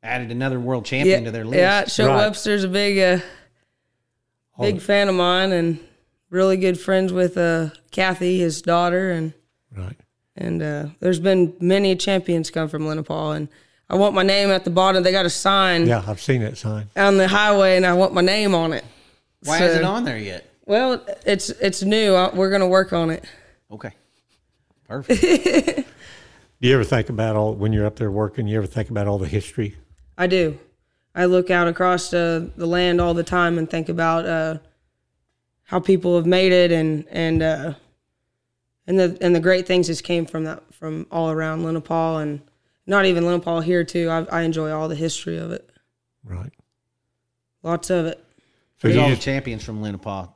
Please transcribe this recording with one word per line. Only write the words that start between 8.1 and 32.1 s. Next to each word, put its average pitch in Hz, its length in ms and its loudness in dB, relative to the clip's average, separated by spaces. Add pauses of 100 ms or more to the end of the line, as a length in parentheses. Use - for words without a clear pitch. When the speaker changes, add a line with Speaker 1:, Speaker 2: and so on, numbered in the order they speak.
Speaker 2:
his 165 220 -2
daughter, 175 500 0
and 160 220 -4 (420)
Speaker 3:
Right. 92 220 -12 (400)
Speaker 2:
and, 170 240 -4
uh, 147 240 -6 (140)
there's 180 200 0
been 180 400 2
many 185 360 2
champions 180 560 -2
come 160 180 -4
from 151 140 -6
Lenapaw, 156 540 -6
and 151 100 -6 (420)
I - 60 -2
want 196 200 4
my 185 80 2
name 196 260 2
at 185 160 2
the 175 40 -2
bottom. 185 340 4
They 185 100 4
got 190 120 2
a 170 40 0
sign 185 580 2
Speaker 3:
Yeah, 113 200 2
I've 104 140 -6
seen 131 200 0
that 110 160 -6
sign. 104 380 -6
Speaker 2:
on 196 220 4
the 190 120 4
highway, 196 480 4
and 185 80 2
I 175 80 4
want 185 200 2
my 180 80 2
name 196 340 2
on 165 180 0
it. 131 100 -8 (600)
Speaker 1:
Why 151 200 -2
is 170 120 4
it 160 60 2
Speaker 2:
So, 170 60 0
Speaker 1:
on 220 180 -2
there 123 120 -4
yet? 98 320 -10 (160)
Speaker 2:
well, 247 360 0 (240)
it's, 196 260 0
it's - 320 -2
new. 208 320 2
I, 185 200 2
we're 190 140 2
gonna 196 180 2
work 185 260 2
on 170 180 0
it. 160 120 -8 (480)
Speaker 1:
Okay. 107 200 -14 (960)
Perfect. 139 340 -2
Speaker 2:
<laughs> 339 680 2 (720)
Speaker 3:
Do 123 60 2
you 131 80 6
ever 123 80 4
think 110 260 0
about 110 260 -2
all, 107 200 0
when 104 180 0
you're 104 120 2
up 107 120 -2
there 107 140 -4
working, 104 360 -4
you 107 100 -2
ever 101 100 -2
think 107 220 -6
about 104 180 -4
all 104 100 0
the 95 100 -4
history? 104 480 -6 (420)
Speaker 2:
I 180 100 0
do. 170 300 0 (560)
I 180 120 0
look 180 240 2
out 175 180 2
across 180 420 -2
the, 170 480 -2